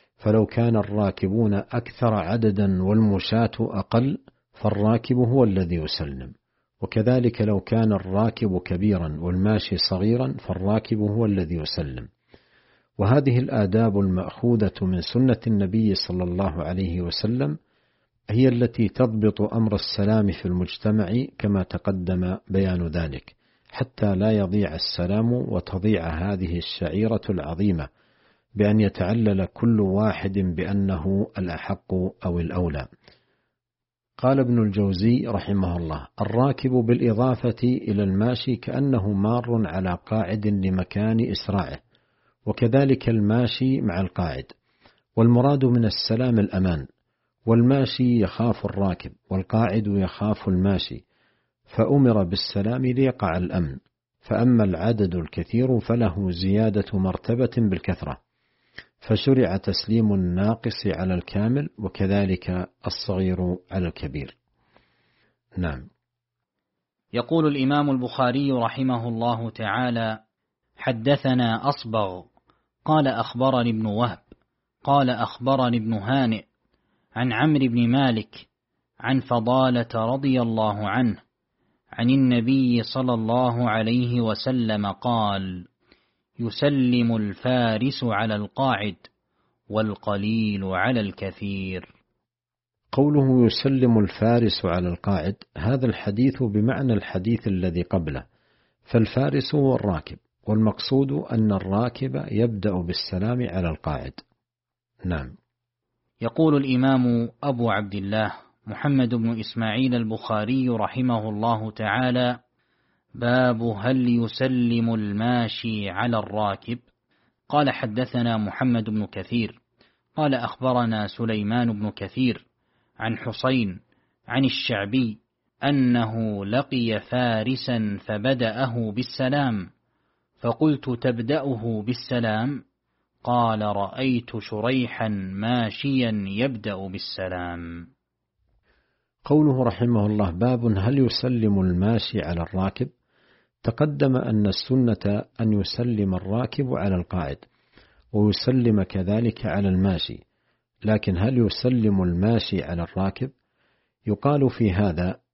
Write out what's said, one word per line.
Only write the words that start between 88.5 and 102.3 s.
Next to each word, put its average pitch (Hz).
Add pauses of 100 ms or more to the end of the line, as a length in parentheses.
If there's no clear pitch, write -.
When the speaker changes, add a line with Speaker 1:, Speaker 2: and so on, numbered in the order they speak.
Speaker 2:
والقليل 104
على 98
الكثير. 95 (1000)
Speaker 1:
قوله: 135
يسلم 127
الفارس 110
على 90
القاعد، 90 (200)
هذا 123
الحديث 117
بمعنى 117
الحديث 101
الذي 90
قبله، 76 (680)
فالفارس 131
هو 135
الراكب، 101 (300)
والمقصود 110
أن 113
الراكب 120